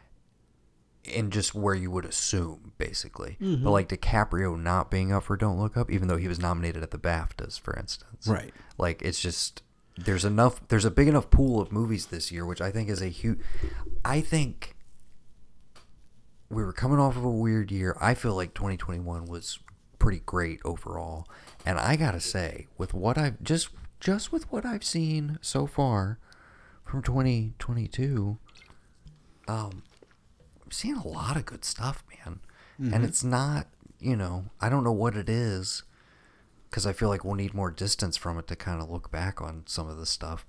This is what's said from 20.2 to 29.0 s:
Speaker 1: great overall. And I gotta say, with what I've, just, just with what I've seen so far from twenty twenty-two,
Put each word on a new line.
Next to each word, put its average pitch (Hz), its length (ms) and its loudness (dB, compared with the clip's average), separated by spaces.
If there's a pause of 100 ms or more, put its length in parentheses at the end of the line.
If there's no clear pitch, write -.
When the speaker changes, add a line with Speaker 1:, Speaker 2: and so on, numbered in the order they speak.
Speaker 1:
great 85 400 0
overall. 82 600 -6 (400)
And 90 120 2
I 110 180 4
gotta 120 240 0
say, 82 480 -4 (100)
with 95 160 -4
what 101 240 0
I've, 143 240 -2
just, 165 260 0 (320)
just 202 300 0
with 330 220 -4
what 214 120 -4
I've 226 200 -4
seen 156 560 -2
so 139 260 0
far 113 520 2 (640)
from 135 180 -4
twenty 123 560 2
twenty-two, 117 800 -2 (1080)